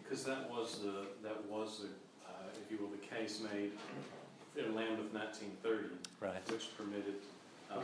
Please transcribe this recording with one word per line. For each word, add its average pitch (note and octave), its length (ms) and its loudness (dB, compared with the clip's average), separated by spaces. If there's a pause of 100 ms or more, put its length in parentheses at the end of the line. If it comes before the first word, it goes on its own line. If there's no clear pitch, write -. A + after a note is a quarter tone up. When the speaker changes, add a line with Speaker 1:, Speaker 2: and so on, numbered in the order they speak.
Speaker 1:
'cause C3 160 2
that C3+ 260 0
was A2 300 2
the, G2 260 2 (160)
that G#2+ 240 0
was G#2+ 360 0
the, G2 60 -2 (400)
uh, F#2+ 200 -6 (140)
if G#2 80 -6
you G#2+ 80 2
will, G2+ 120 2
the G2+ 160 -4
case A2 340 0
made G2+ 320 4 (840)
in A2+ 180 4
Lambeth G#2+ 380 2
nineteen G#2 500 0
thirty, G2+ 340 4 (240)
Speaker 2:
Right. F#2 300 2
Speaker 1:
which A2+ 260 0
permitted, G2+ 460 0 (480)
uh, G2+ 140 0